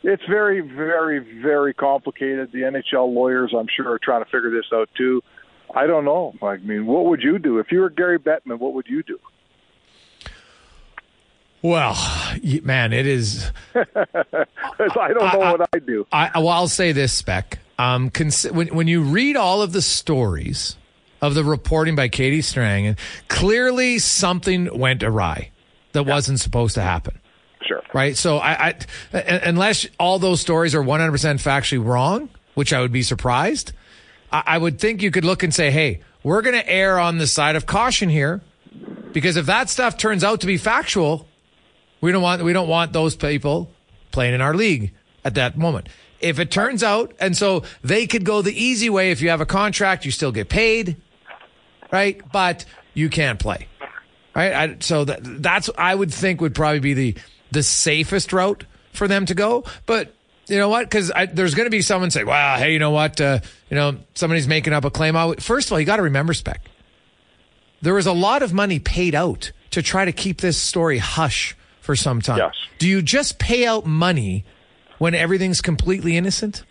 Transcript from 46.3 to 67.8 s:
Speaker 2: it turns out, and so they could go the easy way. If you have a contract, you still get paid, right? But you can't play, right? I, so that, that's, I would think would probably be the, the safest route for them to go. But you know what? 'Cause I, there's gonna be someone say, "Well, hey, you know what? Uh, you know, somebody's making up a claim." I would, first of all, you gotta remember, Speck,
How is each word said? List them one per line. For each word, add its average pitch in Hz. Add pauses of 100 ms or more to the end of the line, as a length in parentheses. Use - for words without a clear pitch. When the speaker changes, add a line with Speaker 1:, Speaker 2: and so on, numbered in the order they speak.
Speaker 2:
it 170
turns 226
out, 214
and 185
so 190 (180)
they 196
could 202
go 208
the 196 (100)
easy 240
way. 190
If 131
you 165
have 165
a 151
contract, 196
you 135
still 135
get 110
paid, 220 (960)
right? 196 (100)
But 180 (280)
you 151
can't 135
play, - (680)
right? 180
I, 156
so 151
that, 135
that's, 151
I 180
would 196
think 185
would 156
probably 151
be 139
the, 127 (360)
the 151
safest 160
route 185 (300)
for 202
them 196
to 175
go. 233 (200)
But 220 (340)
you 202
know 202
what? 233
'Cause 185
I, 190
there's 175
gonna 233
be 214
someone 185
say, 120
"Well, 135
hey, 147
you 156
know 151
what? 151
Uh, 139 (300)
you 143
know, 143 (180)
somebody's 160
making 156
up 147
a 139
claim." 160
I 165
would, -
first 254
of 214
all, 160
you 147
gotta 202
remember, 147
Speck, - (1200)